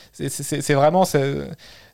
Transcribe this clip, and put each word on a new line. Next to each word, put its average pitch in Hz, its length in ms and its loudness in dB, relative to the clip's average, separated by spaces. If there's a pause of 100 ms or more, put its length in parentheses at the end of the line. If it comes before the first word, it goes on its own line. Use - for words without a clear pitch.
(120)
c'est, 147 160 -8
c'est, 143 320 -6
c'est 147 140 0
vraiment, 156 320 4
c'est 139 420 -2 (460)